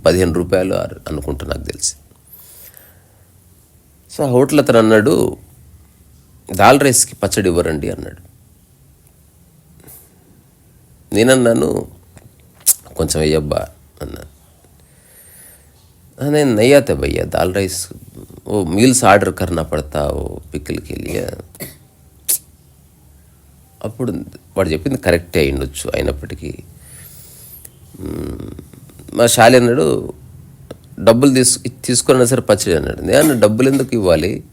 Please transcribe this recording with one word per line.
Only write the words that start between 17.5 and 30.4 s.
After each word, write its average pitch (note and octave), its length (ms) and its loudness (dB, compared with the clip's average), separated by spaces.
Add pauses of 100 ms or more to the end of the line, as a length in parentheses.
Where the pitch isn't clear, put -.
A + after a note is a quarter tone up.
రైస్, F#2+ 340 -4 (600)
ఓ G#2 160 -2
మీల్స్ A2+ 400 2
ఆర్డర్ G2 300 4
కర్నా E2+ 280 -4
పడతా, D#2 460 -4
ఓ - 300 -8
పికిల్కి - 540 -10
వెళ్ళి." - 340 -8 (2500)
అప్పుడు A2 440 -8 (320)
వాడు F#2 120 0
చెప్పింది - 300 -4
కరెక్టే E2+ 420 0
అయ్యుండొచ్చు, C#2 540 -4
అయినప్పటికీ, D2 600 -8 (1500)
మ్, D#2 500 -10 (640)
మా A#2+ 120 4
శాలి A#2+ 300 6
అన్నాడు, B2 560 2 (840)